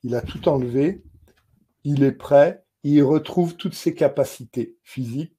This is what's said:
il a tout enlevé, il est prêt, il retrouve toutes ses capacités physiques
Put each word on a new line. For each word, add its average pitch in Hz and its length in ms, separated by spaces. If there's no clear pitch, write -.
il 120 120
a - 60
tout - 280
enlevé, 139 540
il 143 200
est 131 80
prêt, - 520
il 147 200
retrouve 156 540
toutes - 180
ses - 200
capacités 135 880
physiques 131 560